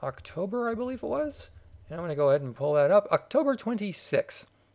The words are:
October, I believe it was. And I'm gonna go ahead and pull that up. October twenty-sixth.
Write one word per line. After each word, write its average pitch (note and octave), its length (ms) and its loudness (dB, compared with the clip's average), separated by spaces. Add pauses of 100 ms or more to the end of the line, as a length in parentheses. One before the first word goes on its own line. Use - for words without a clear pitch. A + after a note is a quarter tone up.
October, G3 680 -6
I A3+ 40 -4
believe B3 280 -6
it A#3 80 -6
was. C#4+ 400 -4 (400)
And E3 100 -8
I'm - 20 -6
gonna D#3 140 -4
go C#3+ 140 4
ahead C#3+ 100 4
and B2+ 160 -8
pull D3 160 -2
that D3 180 4
up. G3+ 220 6
October C4+ 440 2
twenty-sixth. G3+ 920 -4 (280)